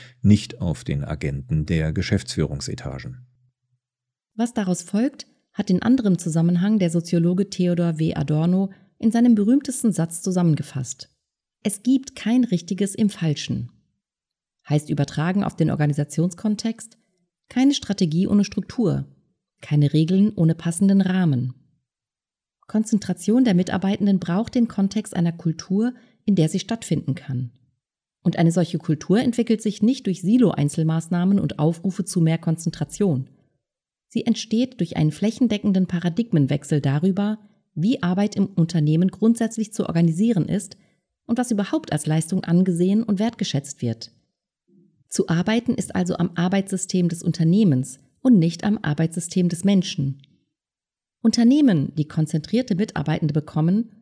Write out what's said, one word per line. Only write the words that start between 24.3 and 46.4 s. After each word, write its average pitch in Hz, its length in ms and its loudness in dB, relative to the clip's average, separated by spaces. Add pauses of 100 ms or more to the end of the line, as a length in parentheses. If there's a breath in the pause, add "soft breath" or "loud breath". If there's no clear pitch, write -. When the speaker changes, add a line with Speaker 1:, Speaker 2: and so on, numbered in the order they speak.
Speaker 2:
den 233 140 2
Kontext 196 480 -4
einer 170 160 0
Kultur, 185 600 -2 (300 loud breath)
in 196 120 2
der 160 120 4
sie 180 120 -2
stattfinden 175 540 -4
kann. 127 380 -8 (720)
Und 170 140 0
eine 165 160 4
solche 175 240 0
Kultur 170 420 0
entwickelt 233 420 0
sich 202 200 -4
nicht 254 240 2
durch 185 160 -4
Silo-Einzelmaßnahmen 175 1200 2
und - 180 -4
Aufrufe 165 460 -2
zu - 160 -2
mehr 160 160 2
Konzentration. 160 920 -2 (840)
Sie - 140 -4
entsteht 233 540 -2
durch - 180 -4
einen 156 140 2
flächendeckenden 202 760 0
Paradigmenwechsel 165 960 0
darüber, 190 560 0 (380 soft breath)
wie 220 260 0
Arbeit 190 340 0
im 196 120 0
Unternehmen 165 640 2
grundsätzlich 226 640 -2
zu - 140 -4
organisieren 170 640 2
ist 185 280 -6 (500)
und 233 100 -2
was 247 140 -2
überhaupt 208 400 -4
als - 160 -4
Leistung 160 360 -2
angesehen 180 600 2
und 202 160 -2
wertgeschätzt 202 640 -4
wird. 113 280 -4 (960)
Zu - 200 0
arbeiten 214 460 0
ist - 180 -6
also 185 240 -2
am 175 160 -2
Arbeitssystem 185 720 -2